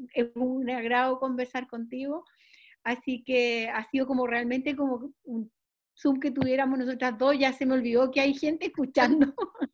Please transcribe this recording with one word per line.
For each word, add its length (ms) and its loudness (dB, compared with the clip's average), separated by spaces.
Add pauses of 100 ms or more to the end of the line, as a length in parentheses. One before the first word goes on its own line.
(140)
Es 220 0
un 340 -2
agrado 480 0
conversar 480 -4
contigo. 580 -8 (600)
Así 400 -6
que 440 0
ha 220 -4
sido 160 0
como 200 0
realmente 500 -2
como 360 -2 (120)
un 280 -8 (480)
Zoom 200 2
que 100 -2
tuviéramos 480 0
nosotras 400 -2
dos, 200 4
ya 140 2
se 140 -2
me 80 4
olvidó 360 2
que 100 0
hay 140 4
gente 320 -2
escuchando. 680 4 (400)